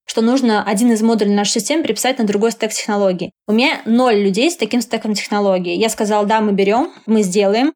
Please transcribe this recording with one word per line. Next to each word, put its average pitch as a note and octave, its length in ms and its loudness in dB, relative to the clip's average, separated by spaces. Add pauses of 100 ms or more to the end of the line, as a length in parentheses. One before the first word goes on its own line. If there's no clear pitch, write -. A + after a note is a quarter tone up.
что - 160 -2
нужно A#3 400 2
один G#3 300 2
из G#3+ 100 0
модулей G#3+ 320 2
нашей G3+ 200 0
системы D4 280 -2
переписать B3 360 -2
на A3+ 60 0
другой G#3 280 0
стек A3 200 -6
технологий. G3 600 -2 (140)
У G#3 60 -2
меня A#3+ 320 0
ноль A#3 320 2
людей G3+ 340 2
с - 60 -10
таким A#3+ 240 -2
стеком G#3+ 340 -4
технологий. F#3 640 -2
Я G#3+ 120 0
сказала: G#3+ 380 0
«Да, A3 140 2
мы G#3+ 120 0
берём, G3+ 400 0 (140)
мы G#3+ 160 2
сделаем». G#3 540 2